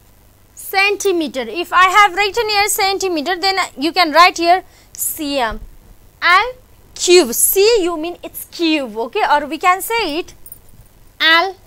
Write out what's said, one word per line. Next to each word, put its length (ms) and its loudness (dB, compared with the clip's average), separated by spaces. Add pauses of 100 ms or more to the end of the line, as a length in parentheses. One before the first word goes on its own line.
(540)
centimeter. 880 -2
If 320 -8
I 120 4
have 300 4
written 360 -2
here 180 0
centimeter, 680 -2
then 180 0 (220)
you 140 -2
can 200 0
write 240 6
here 260 2 (300)
C 460 -6
M. 220 -4 (600)
L 320 2 (420)
cube, 380 4
C 280 0 (240)
U 120 -4
mean 260 -8
it's 300 -16
cube, 420 -2
okay, 360 -4
or 160 2
we 100 -8
can 240 0
say 380 -4
it 160 -10 (840)
L 380 0 (100)